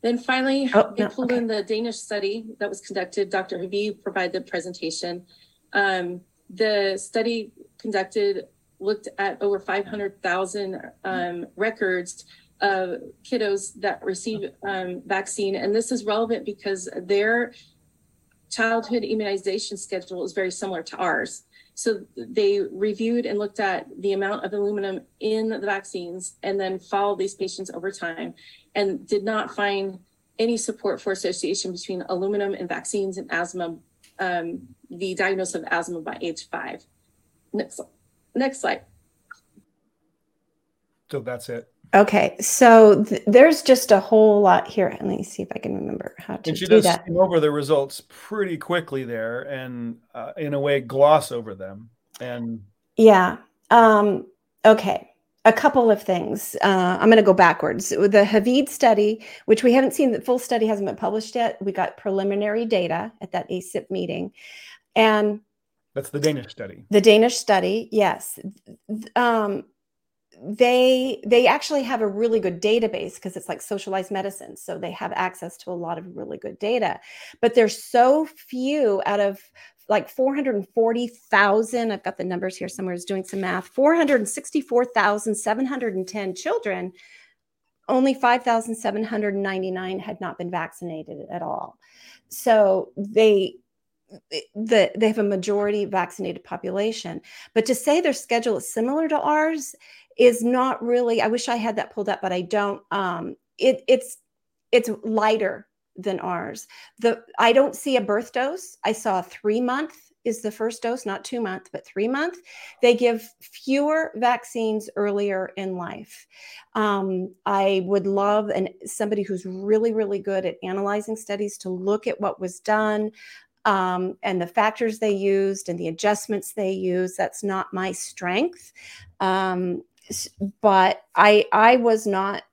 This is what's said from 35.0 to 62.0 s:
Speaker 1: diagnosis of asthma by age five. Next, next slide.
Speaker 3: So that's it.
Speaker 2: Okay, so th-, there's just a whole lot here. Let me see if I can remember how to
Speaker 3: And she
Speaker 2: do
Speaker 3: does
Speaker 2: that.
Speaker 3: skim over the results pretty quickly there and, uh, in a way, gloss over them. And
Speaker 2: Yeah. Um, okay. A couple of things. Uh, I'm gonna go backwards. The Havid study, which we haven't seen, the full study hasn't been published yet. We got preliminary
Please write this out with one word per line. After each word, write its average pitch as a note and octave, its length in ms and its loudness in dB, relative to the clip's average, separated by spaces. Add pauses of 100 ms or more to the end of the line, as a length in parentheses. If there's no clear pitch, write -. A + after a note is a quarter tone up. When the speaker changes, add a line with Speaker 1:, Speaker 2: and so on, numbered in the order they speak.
Speaker 1:
diagnosis F#3 400 -2
of D#3+ 160 -2
asthma E3+ 300 -4
by D#3 180 -10
age - 300 -8
five. - 340 -10 (680)
Next, - 260 -6 (560)
next C4 240 -2
slide. - 220 -4 (2250)
Speaker 3:
So C3+ 120 -6
that's A#2+ 260 -10
it. A#2 240 -12 (240)
Speaker 2:
Okay, G3+ 440 4
so A3 640 10
th-, G#3+ 220 -4
there's C#4+ 380 8
just B3+ 280 6
a G3 80 8
whole G#3+ 420 6
lot F#3 260 6
here. - 240 0
Let - 160 -10
me G3 160 -4
see - 180 -10
if - 140 -6
I - 20 -8
can - 160 -6
remember - 460 -8
how - 160 -10
to - 160 -6
Speaker 3:
And D#3 40 -2
she F3+ 100 -6
Speaker 2:
do G#3 100 8
Speaker 3:
does G#3+ 80 10
Speaker 2:
that. F3 180 4
Speaker 3:
skim E3+ 160 -4
over F3 220 4
the D3+ 100 4
results C#3+ 600 0
pretty G3 480 -6
quickly E3 480 -4
there A#2 360 -6
and, B2+ 560 -10 (160)
uh, B2 240 -12
in D3 160 -4
a C#3+ 60 0
way, C#3 220 2
gloss C#3+ 500 4
over A2 240 -8
them. G2 340 -14 (300)
And A#2 420 -8 (340)
Speaker 2:
Yeah. G3+ 420 8 (340)
Um, G#3 560 6 (380)
okay. G#3+ 440 4 (360)
A A3 80 10
couple C4 360 4
of G#3 140 4
things. - 580 -4
Uh, F#3 400 2
I'm A3 80 6
gonna A3 140 10
go F#3+ 100 8
backwards. F3+ 560 4
The G3+ 340 6
Havid A3 460 2
study, A3 560 2 (200)
which A3 180 4
we A#3+ 100 8
haven't C4 220 4
seen, C4 160 4
the F#3+ 100 -2
full B3+ 160 0
study A#3 300 0
hasn't G#3 180 -2
been E3+ 100 -6
published A3 380 -4
yet. A#3 260 -2
We G3 120 -4
got F#3+ 260 -4
preliminary G3+ 680 -2